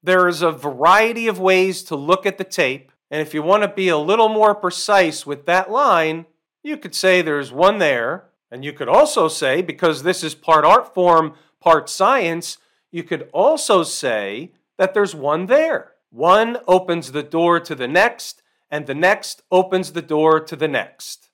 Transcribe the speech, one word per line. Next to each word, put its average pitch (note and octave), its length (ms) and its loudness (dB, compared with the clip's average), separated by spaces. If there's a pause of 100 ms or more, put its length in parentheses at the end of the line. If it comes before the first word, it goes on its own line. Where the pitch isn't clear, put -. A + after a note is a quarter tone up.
There F3+ 240 4
is E3+ 160 -2
a E3+ 80 2
variety G3 760 0
of G3 100 -4
ways F#3 460 0
to E3 100 -8
look E3 320 -2
at G3 120 -4
the F#3+ 60 -8
tape, C3+ 460 -4 (180)
and D#3 140 -6
if D3+ 100 -10
you D#3 80 -4
want F#3+ 220 2
to G3+ 60 -2
be F#3+ 200 -2
a E3 80 2
little G#3 320 2
more G#3+ 240 2
precise F#3 720 0
with C#3+ 220 -10
that F#3 240 0
line, E3+ 560 0 (380)
you D4+ 120 -8
could - 160 -16
say F3+ 300 2
there's C#3+ 300 -4
one F#3 260 2
there, C#3+ 460 -2 (260)
and B2+ 140 -16
you C#3+ 80 -10
could C#3 160 -10
also F#3 400 2
say, D3+ 340 -2
because D#3+ 400 -2
this F3 220 -4
is D3+ 100 -8
part D#3 300 2
art G#3 280 4
form, E3 420 2 (260)
part D#3+ 280 2
science, F#3+ 720 -2 (320)
you E3 140 -10
could - 280 -8
also G#3 520 2
say A2 680 -6 (260)
that F#3+ 160 0
there's G3+ 220 0
one D#3 320 -4
there. D4 460 0 (180)
One G#3 560 2
opens F3+ 460 0
the D3 100 -6
door E3 380 0
to D#3+ 160 -12
the B2 100 -6
next, G3 560 -2 (300)
and D3 160 -8
the C3+ 60 -6
next F#3 480 -2 (100)
opens F#3 400 0
the E3 100 -8
door D#3 380 2
to D#3 160 -14
the D3 100 -4
next. - 560 -8 (120)